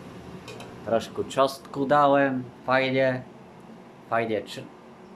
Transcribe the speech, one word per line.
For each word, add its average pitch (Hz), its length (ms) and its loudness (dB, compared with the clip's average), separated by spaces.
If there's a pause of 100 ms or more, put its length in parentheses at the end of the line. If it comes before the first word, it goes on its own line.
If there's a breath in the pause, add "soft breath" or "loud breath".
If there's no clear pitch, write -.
(840)
Troszkę 107 400 -2
czosnku 135 640 0
dałem, 139 580 4 (220)
fajnie. 131 560 2 (880)
Fajnie 110 320 0
cz-, - 220 -12 (520)